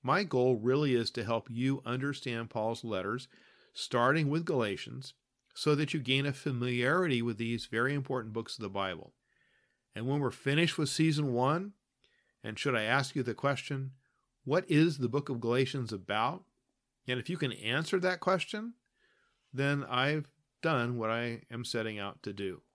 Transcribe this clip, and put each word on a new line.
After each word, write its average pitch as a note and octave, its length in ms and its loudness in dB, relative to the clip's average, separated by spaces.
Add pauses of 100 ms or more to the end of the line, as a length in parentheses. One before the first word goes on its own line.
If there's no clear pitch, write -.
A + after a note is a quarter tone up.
My D#3 200 2
goal B2+ 340 4
really C3 380 4
is A#2 180 2
to A#2 120 -4
help A2+ 260 -2
you B2+ 340 0
understand B2 640 -4
Paul's A2+ 340 -2
letters, G#2+ 440 -4 (440)
starting C#3 560 2
with D#3+ 160 0
Galatians, A#2+ 680 -2 (420)
so D3+ 180 2
that D3 180 0
you D#3 60 0
gain C3+ 280 2
a C#3 60 0
familiarity B2+ 880 0
with A#2 180 -2
these A#2 280 -2
very B2 280 0
important B2+ 380 -4
books A2 240 -8
of A2 60 -10
the G2+ 60 -6
Bible. F#2+ 460 -4 (800)
And A2+ 120 -6
when C#3+ 140 0
we're C3 100 0
finished D#3 480 0
with D3+ 100 0
season D3+ 440 2
one, D3+ 400 2 (720)
and A2 120 -6
should C3+ 200 0
I G#2+ 60 2
ask C3 340 2
you C3 80 0
the A#2 100 -2
question, C3+ 580 -2 (520)
"What E3+ 260 0
is D#3 280 6
the B2 100 2
book C#3+ 200 -2
of B2 120 -2
Galatians A#2+ 520 0
about?" A2 520 -2 (640)
And B2+ 100 0
if A#2 100 -8
you F3 80 -4
can C#3 160 -2
answer D3 460 -2
that F3+ 220 0
question, G#3 540 -2 (760)
then C#3 320 0
I've C#3+ 440 0 (320)
done B2 360 0
what A2 140 0
I A#2 400 -2
am A#2+ 140 -6
setting A2 340 -4
out G2+ 260 -8
to G#2 80 -6
do. F#2+ 300 -6 (120)